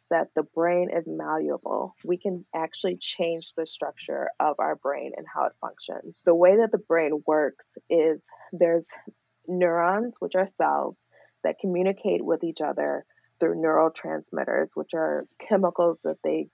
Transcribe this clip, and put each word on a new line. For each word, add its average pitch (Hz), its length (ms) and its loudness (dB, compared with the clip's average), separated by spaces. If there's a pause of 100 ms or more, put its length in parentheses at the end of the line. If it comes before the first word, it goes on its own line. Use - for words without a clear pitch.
that 160 260 2
the 151 80 0
brain 175 520 0
is 165 120 -4
malleable. 156 960 -4
We 180 140 -2
can 185 280 -6 (100)
actually 175 420 -6
change 165 580 -6
the 160 100 -4
structure 143 640 -8 (100)
of 147 200 2
our 156 160 0
brain 135 400 -6
and 160 180 -12
how 147 120 0
it - 160 -2
functions. - 540 -12 (100)
The 170 100 8
way 180 220 8
that 220 140 4
the 202 60 0
brain 156 480 0
works 151 400 0 (240)
is 160 320 4 (300)
there's 170 380 2 (580)
neurons, 180 720 0
which 180 160 -4
are 190 120 2
cells, 143 500 -2 (460)
that - 160 -2
communicate 185 640 0
with 165 200 -2
each 160 180 -4
other 143 440 -2 (340)
through 170 160 2
neurotransmitters, 160 1200 0
which 156 180 -8
are 156 320 -2 (220)
chemicals 175 560 2
that 156 200 -4
they 156 300 -2